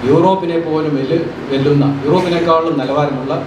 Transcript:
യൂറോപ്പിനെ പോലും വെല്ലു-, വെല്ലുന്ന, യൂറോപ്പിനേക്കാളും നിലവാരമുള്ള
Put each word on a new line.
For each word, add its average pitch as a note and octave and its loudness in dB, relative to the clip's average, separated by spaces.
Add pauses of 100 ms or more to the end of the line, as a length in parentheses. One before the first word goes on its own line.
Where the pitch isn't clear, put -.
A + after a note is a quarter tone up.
യൂറോപ്പിനെ E3+ 2
പോലും D#3 -2
വെല്ലു-, D#3+ -2 (220)
വെല്ലുന്ന, C#3+ 2 (200)
യൂറോപ്പിനേക്കാളും E3 0
നിലവാരമുള്ള C3+ -2 (120)